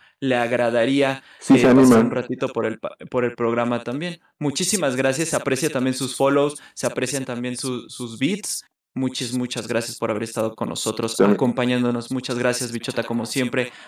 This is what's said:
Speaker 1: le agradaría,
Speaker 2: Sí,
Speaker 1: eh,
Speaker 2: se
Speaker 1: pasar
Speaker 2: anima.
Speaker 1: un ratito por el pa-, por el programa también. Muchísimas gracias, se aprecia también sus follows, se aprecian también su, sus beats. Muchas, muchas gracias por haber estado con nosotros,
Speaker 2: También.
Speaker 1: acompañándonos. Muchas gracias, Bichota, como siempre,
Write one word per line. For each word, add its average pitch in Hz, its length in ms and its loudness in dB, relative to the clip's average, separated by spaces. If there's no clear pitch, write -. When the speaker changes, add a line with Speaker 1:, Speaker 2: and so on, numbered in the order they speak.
Speaker 1:
le 131 160 0
agradaría, 120 880 2
Speaker 2:
Sí, - 160 6
Speaker 1:
eh, - 40 10
Speaker 2:
se 135 80 6
Speaker 1:
pasar 127 120 10
Speaker 2:
anima. 127 200 8
Speaker 1:
un 117 120 4
ratito 127 380 -4
por 113 160 -2
el 113 140 -4
pa-, - 180 -10
por 123 140 0
el 120 120 0
programa 120 480 0
también. 147 360 -8
Muchísimas 147 580 -2
gracias, 135 320 0
se 147 80 0
aprecia 139 320 -2
también 131 240 0
sus 131 240 -6
follows, 143 440 2
se - 120 -6
aprecian 127 380 -4
también 123 320 -6
su, 127 340 -8
sus 113 300 -10
beats. 196 460 -4
Muchas, 127 380 -4
muchas 123 340 -4
gracias 117 300 -2
por 113 140 -2
haber 107 100 -2
estado 113 320 -4
con 117 160 -6
nosotros, 113 480 -4
Speaker 2:
También. 101 180 4
Speaker 1:
acompañándonos. 123 760 0
Muchas 127 260 -4
gracias, 123 340 -2
Bichota, 117 320 -4
como 117 220 -4
siempre, 123 460 -2